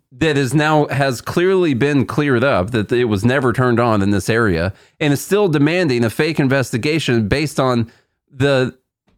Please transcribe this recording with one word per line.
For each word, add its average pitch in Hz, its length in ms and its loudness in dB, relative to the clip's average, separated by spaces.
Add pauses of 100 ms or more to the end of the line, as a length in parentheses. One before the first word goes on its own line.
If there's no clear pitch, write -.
that 143 280 -2
is 135 160 -2
now, 151 340 2
has 135 320 -2
clearly 180 540 0
been 139 320 0
cleared 139 400 0
up, 107 260 0
that 110 220 -2
it 123 120 2
was 107 200 0
never 127 260 2
turned 123 260 0
on 110 240 2
in 101 100 0
this 101 180 -2
area, 101 420 0 (300)
and 147 100 2
is 135 100 0
still 202 280 0
demanding 147 560 0
a - 40 0
fake 156 300 -4
investigation 131 880 0
based 143 320 -2
on 123 320 0 (400)
the 135 420 0 (440)